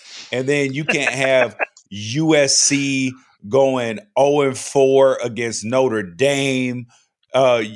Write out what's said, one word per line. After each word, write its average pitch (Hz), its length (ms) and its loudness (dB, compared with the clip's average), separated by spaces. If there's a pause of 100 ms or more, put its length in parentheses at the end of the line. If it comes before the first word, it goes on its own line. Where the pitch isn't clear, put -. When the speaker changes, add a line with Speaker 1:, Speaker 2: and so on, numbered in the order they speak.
(320)
Speaker 1:
and 127 160 -4
then 143 240 0
you 147 140 -6
can't 143 260 -2
have 131 420 0 (200)
Speaker 2:
<laughs> - 160 -20
Speaker 1:
U 120 440 -2
S 139 220 2
C 139 560 0 (340)
going 123 520 0 (180)
oh 143 240 2
and 135 160 0
four 135 680 4
against 117 440 -6
Notre 120 360 0
Dame. 127 840 -2 (480)
Uh, 127 280 4 (140)